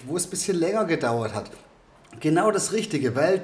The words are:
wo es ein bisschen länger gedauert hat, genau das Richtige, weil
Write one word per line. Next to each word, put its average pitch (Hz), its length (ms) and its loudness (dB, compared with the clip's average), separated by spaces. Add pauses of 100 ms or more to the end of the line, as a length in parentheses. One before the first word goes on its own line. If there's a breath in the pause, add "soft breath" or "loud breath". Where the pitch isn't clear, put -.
wo 156 100 -4
es 185 100 -2
ein - 40 -12
bisschen 180 280 -2
länger 196 260 0
gedauert 117 500 0
hat, - 160 -6 (720)
genau 175 300 4
das 196 220 0
Richtige, 147 420 0
weil 180 300 2